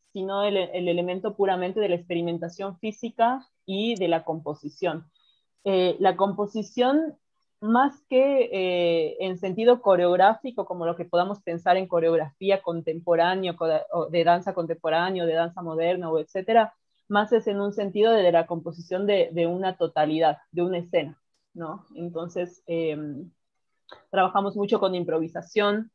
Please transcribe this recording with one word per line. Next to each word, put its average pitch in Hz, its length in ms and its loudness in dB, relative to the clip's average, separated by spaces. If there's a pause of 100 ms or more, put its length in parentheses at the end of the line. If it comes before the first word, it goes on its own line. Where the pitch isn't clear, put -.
(140)
sino 196 300 -4
el, 202 120 0
el 180 320 -2
elemento 180 480 -2
puramente 190 460 0
de 196 80 0
la 180 60 2
experimentación 170 840 -6
física 233 680 -2 (200)
y 214 300 -2
de 180 120 -2
la 165 160 0
composición. 156 880 -8 (540)
Eh, 180 340 2
la 185 160 4
composición, 220 1040 0 (440)
más 247 480 2
que, 269 440 4
eh, 175 640 0
en 185 180 -4
sentido 220 440 2
coreográfico, 190 840 4
como 175 200 -6
lo 170 100 -2
que 170 80 -10
podamos 180 380 -2
pensar 170 340 0
en 190 120 0
coreografía 170 760 0
contemporánea, 170 960 -2
co-, 165 100 -2 (240)
o 170 140 -2
de 165 180 0
danza 175 300 2
contemporánea, 170 720 -2
o - 20 0
de 160 60 0
danza 170 280 -2
moderna, 170 480 -2
o 160 100 0
etcétera, 214 540 0 (360)
más 208 240 2
es 220 140 2
en 202 120 -2
un 202 140 -2
sentido 208 400 2
de, 214 100 4
de 180 80 6
la 165 160 2
composición 170 580 -6
de, 202 280 2
de 170 120 0
una 185 320 -4
totalidad, 156 600 0 (140)
de 175 100 -4
una 180 160 -2
escena, 170 420 -4 (340)
¿no? 160 320 -12 (100)
Entonces, 175 720 -8
em, 156 640 -4 (840)
trabajamos 196 440 0
mucho 202 240 0
con 185 160 2
improvisación, 175 1000 -2